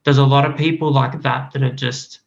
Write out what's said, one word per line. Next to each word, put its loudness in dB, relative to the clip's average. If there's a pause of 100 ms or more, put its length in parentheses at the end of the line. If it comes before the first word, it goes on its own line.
there's 4
a 6
lot 4
of -4
people 0
like -2
that -4
that -2
are 0
just -10